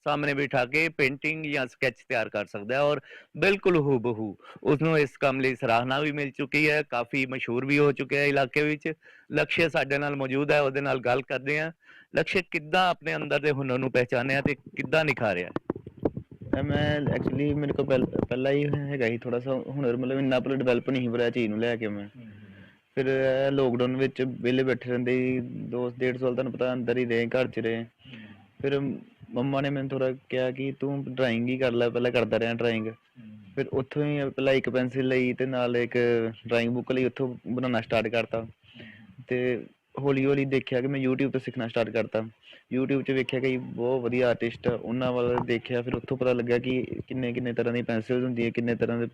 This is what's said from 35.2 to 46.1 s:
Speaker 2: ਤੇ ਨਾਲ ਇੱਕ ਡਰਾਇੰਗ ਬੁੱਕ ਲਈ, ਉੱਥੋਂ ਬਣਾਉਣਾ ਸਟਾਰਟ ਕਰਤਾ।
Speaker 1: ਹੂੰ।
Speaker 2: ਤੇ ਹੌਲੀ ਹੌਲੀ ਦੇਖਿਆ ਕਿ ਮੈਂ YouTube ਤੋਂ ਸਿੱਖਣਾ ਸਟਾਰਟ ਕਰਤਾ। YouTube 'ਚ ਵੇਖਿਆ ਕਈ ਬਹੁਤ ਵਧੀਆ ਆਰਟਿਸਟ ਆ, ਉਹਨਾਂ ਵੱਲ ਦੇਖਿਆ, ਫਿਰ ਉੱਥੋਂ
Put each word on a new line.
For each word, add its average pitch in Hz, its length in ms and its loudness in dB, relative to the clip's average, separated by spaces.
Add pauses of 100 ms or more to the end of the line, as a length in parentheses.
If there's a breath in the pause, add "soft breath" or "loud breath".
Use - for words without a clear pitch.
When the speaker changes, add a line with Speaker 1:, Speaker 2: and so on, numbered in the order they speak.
Speaker 2:
ਤੇ 135 120 0
ਨਾਲ 123 320 0
ਇੱਕ 120 200 0 (500)
ਡਰਾਇੰਗ 117 220 2
ਬੁੱਕ 123 220 -2
ਲਈ, 127 140 2
ਉੱਥੋਂ 123 300 -2 (120)
ਬਣਾਉਣਾ 123 340 0
ਸਟਾਰਟ 110 260 0
ਕਰਤਾ। 113 320 -2
Speaker 1:
ਹੂੰ। 113 100 -8 (800 loud breath)
Speaker 2:
ਤੇ 123 380 0 (340)
ਹੌਲੀ 135 260 2
ਹੌਲੀ 139 200 4
ਦੇਖਿਆ 131 360 0
ਕਿ 131 60 -2
ਮੈਂ 135 200 0
YouTube 131 220 2
ਤੋਂ 131 100 -2
ਸਿੱਖਣਾ 120 280 -6
ਸਟਾਰਟ 113 220 0
ਕਰਤਾ। 110 300 0 (580 loud breath)
YouTube 135 240 0
'ਚ 139 100 -4
ਵੇਖਿਆ 131 280 0
ਕਈ 127 180 0
ਬਹੁਤ 127 440 -2
ਵਧੀਆ 123 280 2
ਆਰਟਿਸਟ 117 380 -2
ਆ, 123 40 2
ਉਹਨਾਂ 127 400 -2
ਵੱਲ 123 340 2
ਦੇਖਿਆ, 120 360 -2
ਫਿਰ 123 140 -4
ਉੱਥੋਂ 131 220 -4